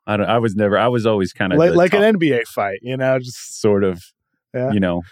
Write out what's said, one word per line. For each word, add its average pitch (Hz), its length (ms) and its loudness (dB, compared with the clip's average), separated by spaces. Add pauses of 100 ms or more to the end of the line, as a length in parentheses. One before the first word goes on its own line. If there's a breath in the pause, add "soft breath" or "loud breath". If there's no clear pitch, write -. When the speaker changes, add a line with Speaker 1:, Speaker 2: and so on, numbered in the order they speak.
Speaker 1:
I 104 100 -2
don't, 101 100 -2
I 110 120 2
was 113 160 -2
never, 104 220 2
I 104 100 2
was 123 180 0
always 104 280 0
kinda 98 220 -2
Speaker 2:
Like, 165 160 4
Speaker 1:
the 165 60 2
Speaker 2:
like 180 160 4
an 202 80 2
Speaker 1:
top 214 60 4
Speaker 2:
N 220 100 2
B 160 160 0
A 117 120 -2
fight, 101 360 -6
you 127 160 -6
know, 131 220 0
just - 420 -14
Speaker 1:
sort 101 220 2
of, 90 180 -2 (500)
Speaker 2:
Yeah. 127 200 -4
Speaker 1:
you 104 80 0
know, 87 320 0